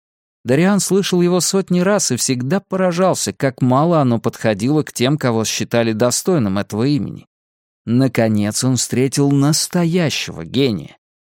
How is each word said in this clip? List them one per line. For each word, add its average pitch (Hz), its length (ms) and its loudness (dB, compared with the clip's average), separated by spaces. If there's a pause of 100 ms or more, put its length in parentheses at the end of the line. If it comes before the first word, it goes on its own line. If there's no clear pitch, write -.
(440)
Дариан 175 360 2
слышал 185 420 0
его 175 180 2
сотни 180 420 0
раз 190 300 0
и 123 40 0
всегда 131 440 -2
поражался, 185 720 0
как 135 300 -4
мало 147 400 4
оно 120 180 2
подходило 117 600 0
к - 100 -8
тем, 139 280 0
кого 113 260 0
считали 113 480 -2
достойным 117 640 0
этого 104 260 -4
имени. 139 440 -4 (580)
Наконец 113 760 0
он 131 120 2
встретил 135 560 0
настоящего 147 1120 0
гения, 104 520 -2 (380)